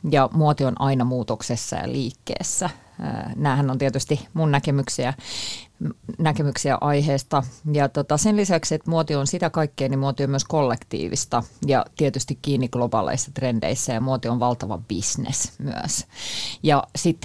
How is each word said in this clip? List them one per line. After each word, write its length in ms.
Ja 220
muoti 320
on 160
aina 240
muutoksessa 720
ja 160
liikkeessä. 760
Ää, 360
näähän 340
on 80
tietysti 560
mun 160
näkemyksiä, 640
näkemyksiä 600
aiheesta. 640
Ja 160
tota, 280
sen 200
lisäksi, 380
että 160
muoti 240
on 120
sitä 240
kaikkea, 380
niin 100
muoti 260
on 60
myös 140
kollektiivista 1000
ja 180
tietysti 460
kiinni 260
globaaleissa 640
trendeissä. 580
Ja 80
muoti 280
on 120
valtava 480
business 720
myös. 480
Ja 220
sit 280